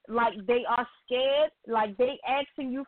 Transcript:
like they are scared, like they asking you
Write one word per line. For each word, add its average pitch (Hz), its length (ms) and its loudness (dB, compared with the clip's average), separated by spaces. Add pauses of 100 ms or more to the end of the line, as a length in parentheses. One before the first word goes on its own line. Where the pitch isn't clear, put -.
like 226 260 0 (120)
they 240 220 2
are 247 180 0 (180)
scared, 269 460 2 (180)
like 214 280 0
they 254 220 2 (100)
asking 269 440 -4
you 269 160 -4